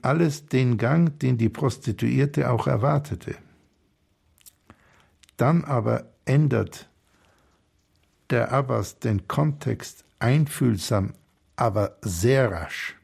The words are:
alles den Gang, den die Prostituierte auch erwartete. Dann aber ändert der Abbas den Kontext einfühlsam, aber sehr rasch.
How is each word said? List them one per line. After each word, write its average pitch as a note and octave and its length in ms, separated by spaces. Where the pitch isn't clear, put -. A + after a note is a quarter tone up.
alles D3+ 440
den B2+ 300
Gang, D3 420
den B2+ 180
die A2+ 120
Prostituierte B2+ 1000
auch A#2+ 180
erwartete. C3 680
Dann D#3 260
aber A#2 420
ändert C3+ 640
der A#2 220
Abbas B2+ 480
den G#2 280
Kontext - 800
einfühlsam, A#2+ 920
aber G#2 460
sehr A2 500
rasch. - 520